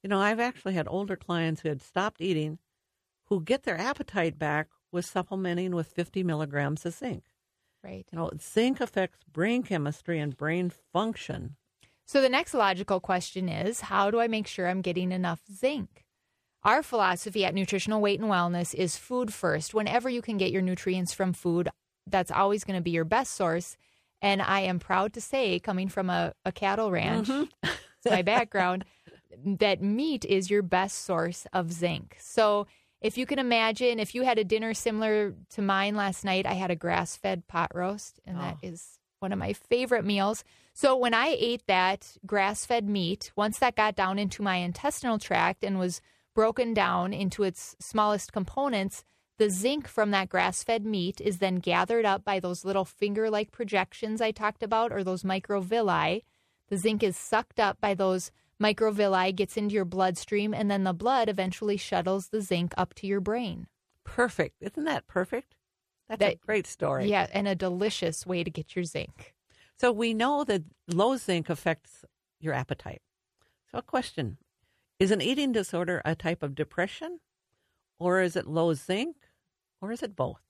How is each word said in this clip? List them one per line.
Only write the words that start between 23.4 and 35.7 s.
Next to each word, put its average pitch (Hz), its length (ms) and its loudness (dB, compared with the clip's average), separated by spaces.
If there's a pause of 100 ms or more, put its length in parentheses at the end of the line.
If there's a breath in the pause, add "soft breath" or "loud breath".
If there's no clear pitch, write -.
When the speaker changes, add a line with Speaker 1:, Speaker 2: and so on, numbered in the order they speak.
Speaker 2:
And 196 200 2
I 196 200 2
am 180 180 0
proud 190 340 0
to 226 80 -10
say, 208 380 0
coming 190 300 -2
from 185 200 -2
a, 170 240 0 (120)
a 190 60 -2
cattle 202 400 0
ranch, 202 360 0
Speaker 1:
Mm-hmm. 277 160 0 (200)
Speaker 2:
it's - 460 -8
my 214 120 4
background, 196 640 0 (300 loud breath)
<laughs> - 300 -18
that 196 360 2
meat 240 440 0
is 190 240 2
your 202 140 4
best 185 400 0
source 170 500 -2
of 175 180 0
zinc. 165 480 -4
So 208 480 2 (320 soft breath)
if - 180 -2
you 254 100 -2
can 285 100 0
imagine, 233 640 2
if 214 160 -4
you 254 80 0
had 240 160 4
a 214 40 2
dinner 220 300 0
similar 214 640 0 (160)
to 208 100 -6
mine 196 340 2